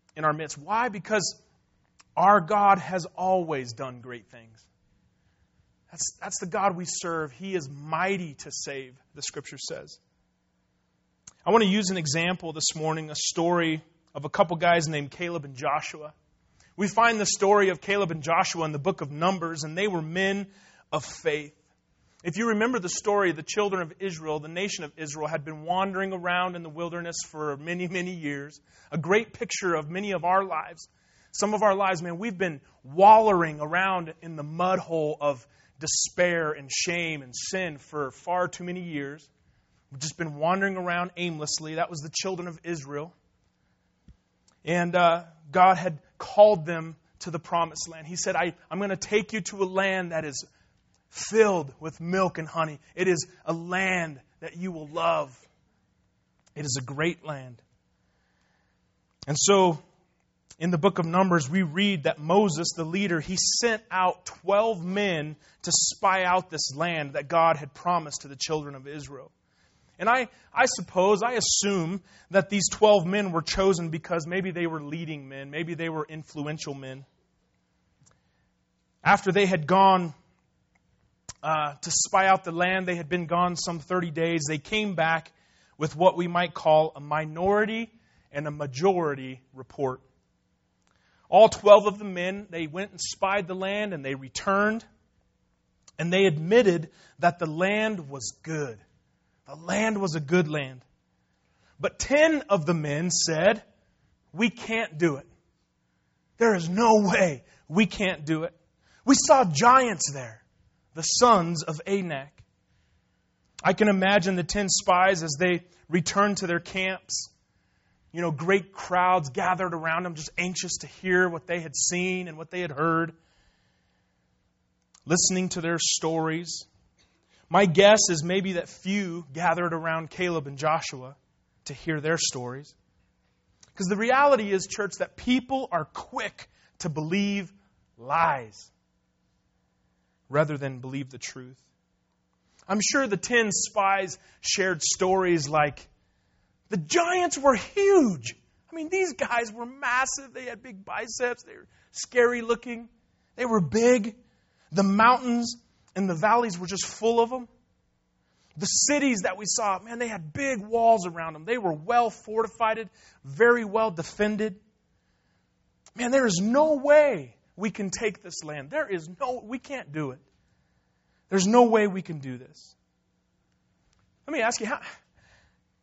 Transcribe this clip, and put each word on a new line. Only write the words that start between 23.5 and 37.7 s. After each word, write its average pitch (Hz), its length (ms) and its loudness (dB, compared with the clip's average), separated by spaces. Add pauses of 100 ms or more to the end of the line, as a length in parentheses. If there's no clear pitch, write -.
of 160 180 -10
Israel, 156 420 -6
the 156 80 -14
nation 180 340 -8
of 147 140 -12
Israel, 151 300 -8
had 156 180 -6
been 156 180 -12
wandering 190 480 -2
around 180 460 -2
in 170 60 -12
the 160 60 -12
wilderness 170 460 -8 (160)
for 151 240 -6
many, 175 320 -6
many 180 260 -6
years. 147 460 -10 (320)
A 151 60 -4
great 196 340 0
picture 190 420 -4
of 156 160 -2
many 196 220 -6
of 165 140 -4
our 190 180 4
lives. 175 460 -8 (420)
Some 208 220 -2
of 208 100 0
our 202 120 6
lives, 190 280 0
man, 175 140 -6
we've 202 200 -6
been 165 220 -2 (240)
wallowing 175 800 6
around 175 600 -2
in 165 140 -14
the 147 80 -8
mud 175 360 0
hole 160 420 -4
of 143 260 -2 (320)
despair 165 760 0
and 139 180 -14
shame 170 500 -4
and 127 140 -18
sin 180 420 -6